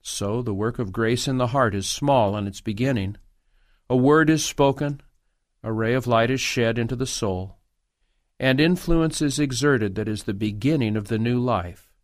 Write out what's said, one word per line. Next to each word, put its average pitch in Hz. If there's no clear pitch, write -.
So 107
the 110
work 110
of 98
grace 113
in 131
the 123
heart 117
is 98
small 120
in 101
its 98
beginning. 110
A 127
word 151
is 156
spoken, 143
a 113
ray 110
of 127
light 117
is 131
shed 117
into 120
the 123
soul, 95
and 131
influence 165
is 143
exerted 123
that 107
is 107
the 107
beginning 107
of 104
the 113
new 123
life. 98